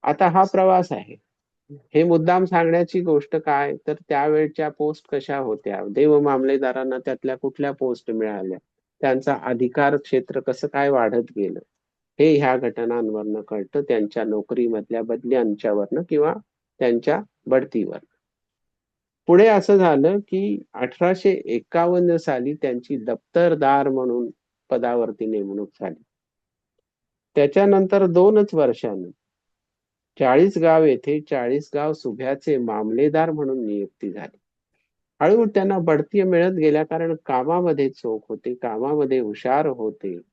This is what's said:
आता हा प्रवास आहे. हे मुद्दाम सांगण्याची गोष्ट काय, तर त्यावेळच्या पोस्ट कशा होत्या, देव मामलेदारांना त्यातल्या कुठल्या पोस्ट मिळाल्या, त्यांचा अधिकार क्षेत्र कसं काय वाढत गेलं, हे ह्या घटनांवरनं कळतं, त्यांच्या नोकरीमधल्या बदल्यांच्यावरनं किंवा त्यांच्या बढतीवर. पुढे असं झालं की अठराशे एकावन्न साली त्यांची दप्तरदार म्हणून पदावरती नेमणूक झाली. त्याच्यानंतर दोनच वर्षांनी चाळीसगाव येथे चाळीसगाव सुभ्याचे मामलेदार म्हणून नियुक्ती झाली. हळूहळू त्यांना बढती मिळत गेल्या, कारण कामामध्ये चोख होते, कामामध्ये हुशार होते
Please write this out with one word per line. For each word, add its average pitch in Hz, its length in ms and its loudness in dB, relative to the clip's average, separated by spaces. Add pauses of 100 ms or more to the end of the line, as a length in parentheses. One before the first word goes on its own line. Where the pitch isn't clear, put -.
आता 151 240 2
हा 180 160 4
प्रवास 185 480 2
आहे. - 220 -12 (800)
हे 156 100 4
मुद्दाम 175 400 2
सांगण्याची 170 580 0
गोष्ट 156 360 0
काय, 143 360 -2 (120)
तर 151 80 -4 (140)
त्यावेळच्या 151 640 0
पोस्ट 151 400 -6
कशा 139 300 -6
होत्या, 104 500 -6
देव 147 300 4
मामलेदारांना 131 840 0
त्यातल्या 131 320 -6
कुठल्या 139 380 -6
पोस्ट 123 380 -6
मिळाल्या, 101 460 -6 (420)
त्यांचा 131 340 0 (100)
अधिकार 127 540 0
क्षेत्र 131 440 -4
कसं - 260 -6
काय 139 220 0
वाढत 120 460 0
गेलं, 92 240 -6 (580)
हे 156 160 6
ह्या 135 240 2
घटनांवरनं 110 920 -4
कळतं, 104 340 -6
त्यांच्या 110 420 -2
नोकरीमधल्या 113 800 -4
बदल्यांच्यावरनं 113 1040 -2
किंवा 151 260 0 (460)
त्यांच्या 123 400 0 (260)
बढतीवर. 117 520 -2 (1300)
पुढे 185 200 8
असं 202 280 4
झालं 170 460 4
की 190 180 -4 (340)
अठराशे 175 560 0 (240)
एकावन्न 170 640 0
साली 139 360 -4
त्यांची 131 500 -6
दप्तरदार 139 840 0
म्हणून 123 400 -2 (420)
पदावरती 120 580 -2
नेमणूक 101 400 -6 (120)
झाली. 90 220 -10 (1300)
त्याच्यानंतर 190 720 4
दोनच 202 460 4
वर्षांनी 110 560 -2 (1080)
चाळीसगाव 160 680 4
येथे 147 360 0
चाळीसगाव 147 760 -4
सुभ्याचे 135 680 -4
मामलेदार 123 680 0
म्हणून 135 360 -4
नियुक्ती 101 460 -8
झाली. - 240 -16 (840)
हळूहळू 214 340 4
त्यांना 196 260 0
बढती 160 440 0
मिळत 180 300 2
गेल्या, 156 300 2
कारण 165 300 -4 (120)
कामामध्ये 143 680 0
चोख 110 360 -6
होते, 117 260 -8
कामामध्ये 131 680 -2
हुशार 127 480 -2
होते 110 480 -8 (160)